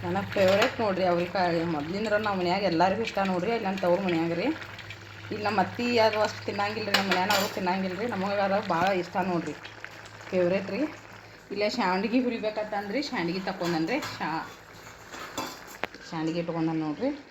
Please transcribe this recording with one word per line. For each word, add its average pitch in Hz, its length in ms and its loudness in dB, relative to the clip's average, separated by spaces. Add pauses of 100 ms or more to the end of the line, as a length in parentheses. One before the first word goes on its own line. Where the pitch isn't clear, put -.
ನನ್ನ 180 180 0
ಫೇವ್ರೇಟ್ 202 580 4
ನೋಡ್ರಿ 190 260 2
ಅವ್ರಿಕಾಳು. 175 680 2
ಮೊದ್ಲಿಂದ್ರ 190 460 0
ನಮ್ಮ 208 220 0
ಮನ್ಯಾಗ 180 240 2
ಎಲ್ಲರಿಗೂ 190 380 4
ಇಷ್ಟ 202 180 -2
ನೋಡ್ರಿ. 190 320 2
ಇಲ್ಲಿ 220 160 0
ನನ್ನ 190 100 -2
ತವ್ರ 180 240 4
ಮನ್ಯಾಗ 170 300 2
ರೀ, 196 220 0 (800)
ಇಲ್ಲಿ 208 120 -4
ನಮ್ಮ 202 180 2
ಅತ್ತಿ 240 380 2
ಅದು 214 220 6
ಅಷ್ಟು 208 240 0
ತಿನ್ನಂಗಿಲ್ಲ 208 440 -2
ರೀ, 196 100 -4
ನಮ್ಮ 196 120 0
ಮನ್ಯಾನವರು 196 440 2
ತಿನ್ನಂಗಿಲ್ಲ 185 440 -2
ರೀ, 226 80 -2
ನಮಗಾರ 196 520 0
ಭಾಳ 180 280 2 (160)
ಇಷ್ಟ - 140 -4
ನೋಡ್ರಿ, 170 360 0 (760)
ಫೇವ್ರೇಟ್ 190 420 2
ರೀ. 208 100 -2 (680)
ಇಲ್ಲೇ 208 180 0
ಶಾಂಡ್ಗಿ 208 560 2
ಹುರಿಬೇಕತ್ತಂದ್ರಿ, 208 760 -2
ಶಾಂಡ್ಗಿ 190 380 -2
ತಕೊಂಡನ್ರಿ, 180 600 0
ಶಾ-, 160 460 -4 (1700)
ಶಾಂಡ್ಗಿ 165 280 -2
ಇಟ್ಕೊಂಡನ್ 165 480 0
ನೋಡ್ರಿ. 170 220 -2 (220)